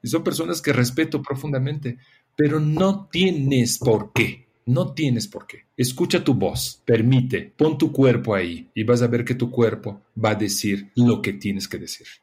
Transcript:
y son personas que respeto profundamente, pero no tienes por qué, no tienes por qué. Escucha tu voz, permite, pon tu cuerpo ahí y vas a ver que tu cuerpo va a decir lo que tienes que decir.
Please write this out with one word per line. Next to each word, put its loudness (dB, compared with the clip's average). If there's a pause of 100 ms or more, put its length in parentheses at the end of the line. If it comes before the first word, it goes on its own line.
y -8
son -2
personas -4
que 0
respeto 0
profundamente, -6 (380)
pero 2
no 0
tienes 2
por 0
qué, -2 (180)
no 0
tienes 0
por -16
qué. -20 (100)
Escucha 0
tu 2
voz, -4
permite, 2
pon 2
tu 2
cuerpo 4
ahí -4
y -4
vas 2
a 2
ver 0
que -2
tu -4
cuerpo -2 (200)
va 2
a 0
decir -4
lo 4
que -4
tienes -6
que -10
decir. -14 (160)